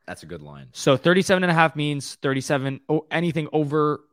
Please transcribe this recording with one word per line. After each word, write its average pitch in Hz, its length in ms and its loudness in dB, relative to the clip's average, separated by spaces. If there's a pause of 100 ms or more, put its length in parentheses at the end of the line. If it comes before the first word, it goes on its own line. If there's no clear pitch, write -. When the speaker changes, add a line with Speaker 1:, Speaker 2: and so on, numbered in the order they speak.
Speaker 1:
That's 90 160 -14
a 82 40 -20
good 80 160 -14
line. 73 300 -20
Speaker 2:
So - 240 2
thirty-seven 185 460 2
and 180 80 2
a 170 40 2
half 160 220 4
means 147 400 -4
thirty-seven, 135 720 -2
oh, 156 220 0
anything 160 420 -2
over 151 480 0 (120)